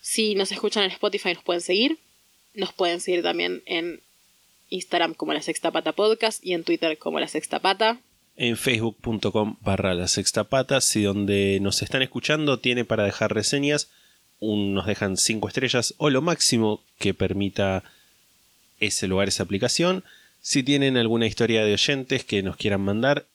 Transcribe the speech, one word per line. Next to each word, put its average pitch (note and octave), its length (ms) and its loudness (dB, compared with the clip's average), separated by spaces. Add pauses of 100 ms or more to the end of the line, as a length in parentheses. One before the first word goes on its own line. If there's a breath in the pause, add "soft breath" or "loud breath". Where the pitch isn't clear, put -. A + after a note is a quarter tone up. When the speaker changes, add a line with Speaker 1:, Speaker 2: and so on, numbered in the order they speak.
Speaker 1:
Si G#3+ 360 0
nos G3 160 0
escuchan G#3 320 0
en F#3 80 0
Spotify, G3 420 -2
nos - 80 -16
pueden F3 200 0
seguir. A#3+ 360 2 (560)
Nos G3 180 -6
pueden F3 280 0
seguir F3+ 220 0
también F3 440 -2
en E3+ 340 -4 (680)
Instagram F3 440 0
como D#3 200 -4
La D3 80 -4
Sexta E3 300 -2
Pata E3+ 200 -2
Podcast A3 520 0
y F3+ 100 -4
en E3 100 -4
Twitter E3 340 0
como D#3+ 220 -4
La C#3+ 80 -2
Sexta - 300 -4
Pata. A3 400 2 (380)
Speaker 2:
En A#2+ 200 0
facebook A2+ 440 0
punto G#2+ 320 -2
com G#2+ 300 0
barra F#2+ 320 0
la F2+ 140 -2
sexta G#2 360 0
pata, C3+ 380 0
si - 200 2
donde G2+ 580 2
nos G2 220 -2
están C3 200 0
escuchando C#3+ 560 0
tiene B2 260 0
para G#2+ 200 0
dejar G2+ 300 0
reseñas, C#3+ 540 0 (520 soft breath)
un, G#2 340 0
nos F#2+ 120 -2
dejan G2+ 300 0
cinco G#2 320 -2
estrellas B2+ 480 -2
o D3 140 2
lo C3 120 2
máximo A#2 600 2 (160)
que G2 160 0
permita F#2+ 680 0 (960 soft breath)
ese G#2 300 -2
lugar, F#2+ 200 2
esa - 140 -2
aplicación. B2 640 0 (380 loud breath)
Si - 200 0
tienen C#3 340 2
alguna A#2 300 2
historia A2 380 2
de G#2+ 100 4
oyentes C3+ 500 0
que G2+ 180 0
nos F#2+ 140 -4
quieran G2+ 260 0
mandar, A#2 520 0